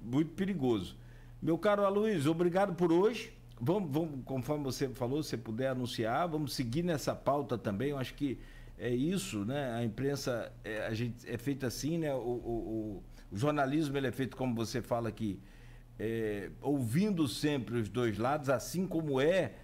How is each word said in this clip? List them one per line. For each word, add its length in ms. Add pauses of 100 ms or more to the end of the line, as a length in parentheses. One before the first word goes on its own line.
muito 280
perigoso. 640 (460)
Meu 160
caro 260
Aloysio, 460
obrigado 440
por 160
hoje. 460 (240)
Vamos, 320
vamos, 320
conforme 400
você 240
falou, 340
se 140
puder 320
anunciar, 580
vamos 280
seguir 280
nessa 320
pauta 440
também. 320
Eu 80
acho 160
que 240 (400)
é 100
isso, 560
né? 300
A 100
imprensa 680 (140)
é, 220
a 80
gente, 360
é 60
feita 300
assim, 320
né? 160
O, 40
o, 40
o, 800 (280)
o 60
jornalismo, 600
ele 80
é 60
feito, 220
como 200
você 260
fala 300
aqui, 280 (600)
é, 520 (120)
ouvindo 680
sempre 480
os 140
dois 260
lados, 320
assim 380
como 340
é 320 (120)